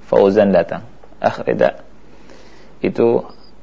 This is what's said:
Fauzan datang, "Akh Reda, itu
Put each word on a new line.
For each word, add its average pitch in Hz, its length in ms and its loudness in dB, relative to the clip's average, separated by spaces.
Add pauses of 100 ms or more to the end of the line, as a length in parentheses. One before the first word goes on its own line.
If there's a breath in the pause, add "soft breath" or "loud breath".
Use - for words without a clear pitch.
Fauzan 101 480 4
datang, 85 320 -2 (380)
"Akh - 240 -4
Reda, 60 340 -2 (1040 soft breath)
itu 117 400 -2 (380)